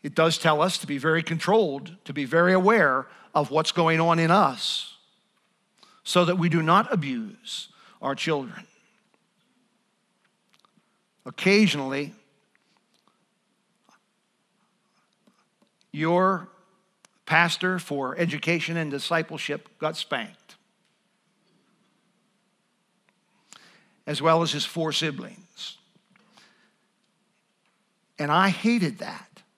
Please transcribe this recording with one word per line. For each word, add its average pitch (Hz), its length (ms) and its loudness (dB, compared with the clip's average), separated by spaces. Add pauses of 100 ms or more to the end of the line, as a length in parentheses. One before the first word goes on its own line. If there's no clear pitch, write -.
It 143 120 -10
does 160 220 4
tell 156 240 2
us 180 180 0
to - 80 -10
be 139 120 -6
very 160 240 0
controlled, 165 800 -2
to 151 80 -14
be 143 140 -4
very 170 260 4
aware 185 540 4 (280)
of 147 160 2
what's 156 220 0
going 160 280 2
on 165 180 2
in 165 120 2
us, 196 680 0 (1040)
so 180 220 2
that 180 100 0
we 170 140 0
do 160 120 2
not 180 300 4
abuse 131 760 -6 (340)
our 135 120 -4
children. 139 520 -6 (2500)
Occasionally, 147 920 0 (3750)
your 175 560 0 (760)
pastor 170 520 0
for 139 380 -6
education 165 600 -2
and 156 140 -4
discipleship 151 800 -6 (100)
got - 180 -4
spanked, - 600 -10 (3500)
as 147 160 -6
well 165 200 4
as 160 100 -2
his 143 120 -4
four 160 280 -4
siblings. - 840 -8 (2500)
And 147 140 -2
I 190 160 6
hated 185 500 0
that. - 300 -14 (280)